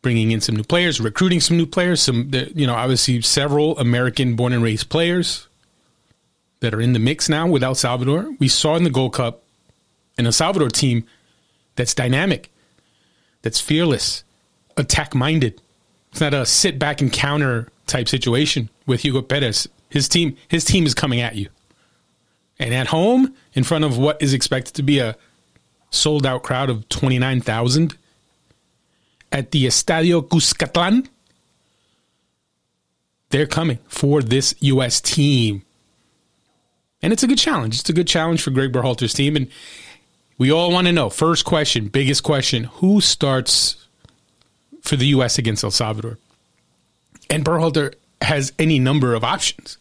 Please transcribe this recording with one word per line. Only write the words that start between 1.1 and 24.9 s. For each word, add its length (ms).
some 160
new 100
players, 340
some, 300
the, 240
you 120
know, 80
obviously 480
several 560
American 580
born 160
and 100
raised 260
players 580
that 140
are 60
in 120
the 60
mix 300
now 180
with 160
El 120
Salvador. 640
We 100
saw 280
in 80
the 60
Gold 240
Cup 280
an 80
El 60
Salvador 380
team 340
that's 180
dynamic, 560
that's 180
fearless, 640
attack-minded. 840
It's 100
not 140
a 120
sit 320
back 220
and 120
counter 560
type 220
situation 600
with 160
Hugo 200
Perez. 460
His 200
team, 280
his 160
team 200
is 100
coming 260
at 160
you. 120
And 160
at 140
home, 460
in 100
front 200
of 140
what 240
is 120
expected 400
to 80
be 160